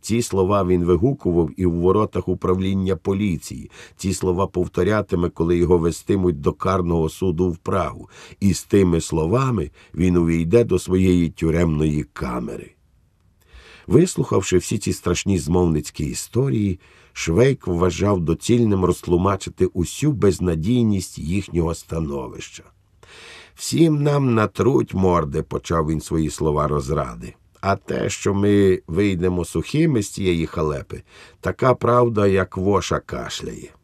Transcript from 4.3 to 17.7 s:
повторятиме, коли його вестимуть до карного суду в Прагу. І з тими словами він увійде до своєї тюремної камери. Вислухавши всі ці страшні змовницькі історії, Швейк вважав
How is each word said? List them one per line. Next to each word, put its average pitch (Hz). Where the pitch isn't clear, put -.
повторятиме, 90
коли 85
його 87
вестимуть 85
до 80
карного 85
суду 90
в 82
Прагу. -
І 98
з -
тими 90
словами 92
він 90
увійде 85
до 90
своєї 90
тюремної 78
камери. -
Вислухавши 110
всі 110
ці 98
страшні 90
змовницькі 80
історії, 110
Швейк 120
вважав 90